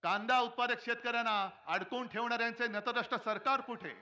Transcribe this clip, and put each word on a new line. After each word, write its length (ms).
कांदा 380
उत्पादक 440
शेतकऱ्यांना 640
अडकवून 420
ठेवणाऱ्यांचे 600
नतद्रष्ट 480
सरकार 460
कुठे? 380